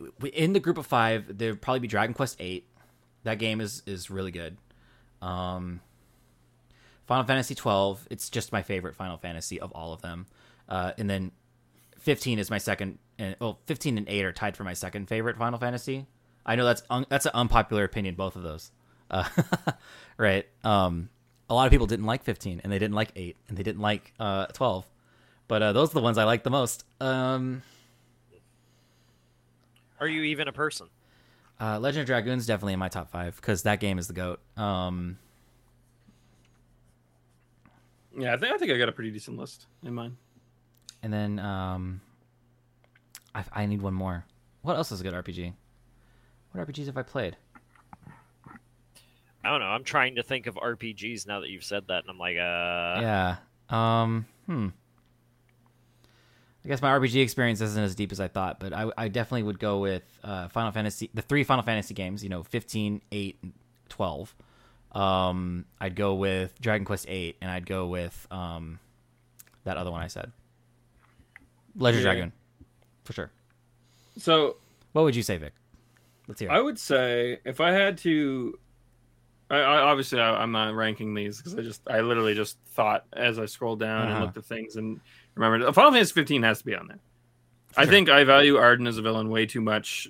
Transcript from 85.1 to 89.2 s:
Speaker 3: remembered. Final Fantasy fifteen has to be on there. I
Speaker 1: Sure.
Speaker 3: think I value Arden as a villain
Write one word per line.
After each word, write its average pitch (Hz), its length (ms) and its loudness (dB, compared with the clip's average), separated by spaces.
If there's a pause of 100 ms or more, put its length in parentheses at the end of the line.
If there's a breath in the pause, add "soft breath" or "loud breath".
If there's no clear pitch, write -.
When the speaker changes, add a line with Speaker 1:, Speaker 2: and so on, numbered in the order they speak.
Speaker 3:
remembered. 113 400 4
Final 277 180 10
Fantasy 226 220 4
fifteen 143 300 2
has 110 160 4
to - 40 -14
be 107 100 -4
on - 140 -8
there. - 100 -18 (800)
I 139 80 8
Speaker 1:
Sure. 139 80 6
Speaker 3:
think 196 160 10
I 139 160 12
value 139 320 10
Arden 120 300 8
as 113 100 -2
a 110 60 -4
villain 110 260 0